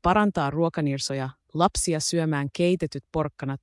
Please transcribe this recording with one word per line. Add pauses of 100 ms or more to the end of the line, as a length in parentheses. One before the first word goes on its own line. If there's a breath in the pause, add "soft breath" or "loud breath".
parantaa
ruokanirsoja (240)
lapsia
syömään
keitetyt
porkkanat